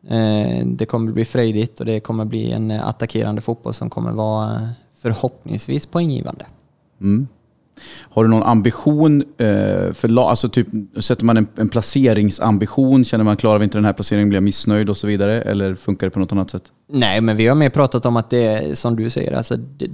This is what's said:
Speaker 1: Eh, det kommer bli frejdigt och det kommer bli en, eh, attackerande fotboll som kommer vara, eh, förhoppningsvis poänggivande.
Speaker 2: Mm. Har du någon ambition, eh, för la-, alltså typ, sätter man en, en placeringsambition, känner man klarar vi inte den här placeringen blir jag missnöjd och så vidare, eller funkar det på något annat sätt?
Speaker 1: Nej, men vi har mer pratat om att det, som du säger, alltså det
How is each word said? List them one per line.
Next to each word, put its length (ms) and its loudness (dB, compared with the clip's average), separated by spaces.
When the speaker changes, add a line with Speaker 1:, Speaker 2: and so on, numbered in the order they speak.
Speaker 1:
Eh, 580 0
det 200 -4
kommer 260 -2
bli 120 0
frejdigt 560 -2
och 60 -6
det 140 -4
kommer 240 -6
bli 280 -4
en, 180 -4
eh, 180 -4
attackerande 520 -4
fotboll 340 -8
som 160 -8
kommer 220 -6
vara, 420 -4
eh, 140 -6
förhoppningsvis 840 -6
poänggivande. 600 -4
Speaker 2:
Mm. 260 0
Har 140 2
du 60 6
någon 120 4
ambition, 800 4
eh, 720 0
för 160 -2
la-, 220 4
alltså 180 0
typ, 180 0
sätter 240 -2
man 120 4
en, 100 4
en 120 0
placeringsambition, 1400 2
känner 200 0
man 120 4
klarar 220 2
vi 60 2
inte 140 0
den 60 2
här 80 4
placeringen 360 0
blir 80 2
jag 80 2
missnöjd 460 0
och 60 -2
så 100 -6
vidare, 360 0
eller 320 -2
funkar 320 -4
det 40 -2
på 80 -6
något 140 -2
annat 180 -2
sätt? 220 -12
Speaker 1:
Nej, 320 2
men 160 2
vi 100 2
har 80 4
mer 160 4
pratat 360 0
om 100 2
att 140 -2
det, 480 0
som 180 -2
du 140 -2
säger, 220 -4
alltså 240 -4
det 380 -10